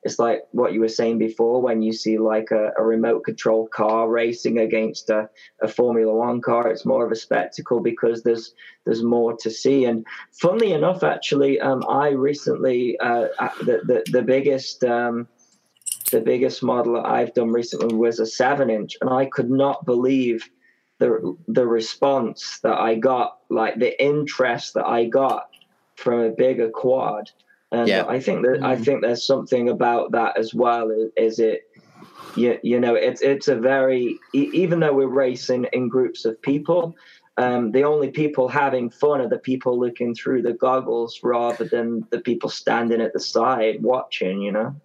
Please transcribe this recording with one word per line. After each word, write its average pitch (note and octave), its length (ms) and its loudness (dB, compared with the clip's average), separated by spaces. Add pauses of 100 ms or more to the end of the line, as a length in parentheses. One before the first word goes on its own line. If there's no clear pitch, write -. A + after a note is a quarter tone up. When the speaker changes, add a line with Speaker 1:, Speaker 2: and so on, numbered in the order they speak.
Speaker 1:
it's - 160 -6
like A#2+ 320 0
what A#2 200 0
you G#2+ 80 0
were A2+ 80 2
saying A#2 300 0
before A#2 420 0
when A2+ 220 0
you A2 100 0
see, A2 240 -2
like, A2 360 0
a, G#2+ 260 0
a A2 40 0
remote A2+ 420 0
control A2+ 420 0
car A2 420 0
racing A#2 500 0
against A2 520 -2
a, A2 180 0 (320)
a A2 80 -2
Formula A2+ 460 2
One A#2+ 260 0
car. A#2 300 0
It's - 160 -4
more - 180 2
of A2+ 60 -4
a A2+ 60 -2
spectacle - 640 -2
because A2+ 420 0
there's, A2+ 320 -2 (300)
there's A2+ 180 -2
more A#2 360 2
to A2 120 -4
see. C3 340 2
And A2+ 220 0 (240)
funnily G3+ 420 2
enough, E3 300 0
actually, C#3 580 2
um, C3+ 280 0
I C#3+ 220 2
recently, C3 920 0
uh, A#2 260 0 (120)
uh, A2 100 -2 (100)
the, A#2+ 260 0
the, B2 280 2
the B2 100 2
biggest, C3 600 0
um, A#2+ 420 -2 (840)
the A#2+ 80 4
biggest B2 420 0
model A#2+ 320 0
that A#2 120 -4
I've A#2+ 280 0
done A#2 160 2
recently A#2 460 -2
was A2+ 240 2
a A2 60 2
seven C3 440 0
inch, G#2 300 -4
and B2+ 100 -2
I C3 160 0
could B2+ 240 -4
not C3+ 340 0
believe B2 640 0 (500)
the, A#2+ 380 0 (120)
the A#2+ 180 2
response A#2 960 -2
that A2 160 0
I A2+ 160 2
got, B2 440 0 (120)
like, A2 300 0
the A#2+ 220 0
interest C#3 720 0
that - 120 -2
I A#2 200 2
got C3 440 0 (460)
from A#2+ 240 0
a A2+ 100 2
bigger A#2 400 2
quad. A2 600 -2 (420)
And A#2 160 0
Speaker 2:
Yeah. F#2+ 180 2
Speaker 1:
I B2+ 140 -2
think G2 260 -2
that, B2+ 160 2
I C3 140 0
Speaker 3:
Mm. A2+ 80 -6
Speaker 1:
think C3+ 180 2
there's A#2 240 -2
something B2 420 0
about A#2 440 0
that A2+ 260 0
as A2+ 160 -2
well, A#2+ 380 2
i-, A2 160 0 (120)
is A2 180 2
it, A2 240 2 (720)
you, A#2 260 2
you A#2+ 160 2
know, A#2+ 160 2
it's, B2+ 280 0
it's C#3 260 2
a C3 80 4
very, B2+ 600 2 (160)
e-, C#3+ 180 2
even E3+ 280 2
though D3+ 120 4
we're C3+ 160 2
racing B2+ 640 0
in B2+ 160 -2
groups A#2+ 360 -2
of A2+ 160 -2
people, E3 540 0 (440)
um, B2 340 0
the C3 100 4
only D3 280 2
people D3 380 0
having B2+ 400 0
fun C#3+ 320 0
are A#2+ 80 -2
the A#2 100 0
people B2+ 400 -2
looking A#2+ 360 -2
through B2+ 280 -2
the A#2 100 0
goggles A#2 680 -2
rather A#2+ 420 0
than A#2 460 -2
the B2 100 -2
people - 280 -2
standing A#2 520 0
at A2+ 120 -2
the - 80 -2
side A2+ 600 0
watching, G2+ 600 -2
you G2+ 100 -4
know? A#2 220 -4 (100)